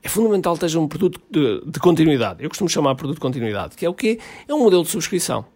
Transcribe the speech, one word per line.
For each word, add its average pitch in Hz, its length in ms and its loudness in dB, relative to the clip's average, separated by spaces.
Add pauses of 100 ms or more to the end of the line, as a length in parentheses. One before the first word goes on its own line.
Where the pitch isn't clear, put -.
É - 60 -10
fundamental 196 440 2
que 151 80 -2
seja 165 180 0
um 160 80 2
produto 156 320 -2 (120)
de, 131 360 2
de - 140 -8
continuidade. 151 640 2
Eu 147 80 -8
costumo - 180 -4
chamar 143 260 2
produto 139 220 -6
de - 60 -14
continuidade, 117 520 -4
que 160 120 -4
é - 20 2
o 180 60 -4
quê? 220 240 -2 (280)
É 285 60 -4
um 302 60 0
modelo 185 240 6
de - 80 -4
subscrição 160 640 -4